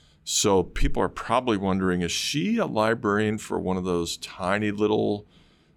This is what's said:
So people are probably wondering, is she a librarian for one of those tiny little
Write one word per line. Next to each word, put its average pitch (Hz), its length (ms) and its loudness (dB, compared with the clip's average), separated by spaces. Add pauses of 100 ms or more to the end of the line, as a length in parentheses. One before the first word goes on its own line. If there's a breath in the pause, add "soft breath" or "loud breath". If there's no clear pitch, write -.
(240 soft breath)
So 95 380 4
people - 400 2
are 92 60 2
probably 120 480 0
wondering, 92 460 0
is 85 100 -2
she 190 460 -2
a 190 80 0
librarian 107 720 0
for 98 200 -6
one 90 200 -2
of 90 60 -4
those 87 340 -2
tiny 104 520 -2
little 104 560 0 (500 soft breath)